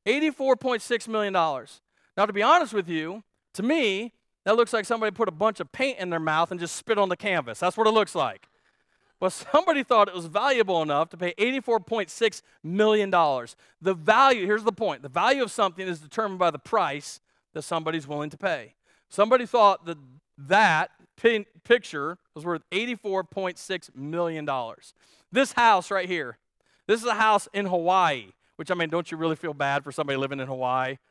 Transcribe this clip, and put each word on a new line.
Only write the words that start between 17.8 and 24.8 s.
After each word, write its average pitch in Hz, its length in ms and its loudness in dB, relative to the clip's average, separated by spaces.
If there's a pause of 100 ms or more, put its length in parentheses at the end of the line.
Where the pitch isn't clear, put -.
willing 147 220 -6
to 151 60 -18
pay. 156 360 -6 (340)
Somebody 233 380 2
thought 202 400 4
that 165 140 -10 (380)
that 165 520 4 (260)
pin-, 226 300 2 (180)
picture 170 540 0 (160)
was 151 100 -16
worth 170 280 -4
eighty-four 202 520 -4
point 180 340 -8
six - 380 -8
million 160 500 -6
dollars. 127 480 -8 (380)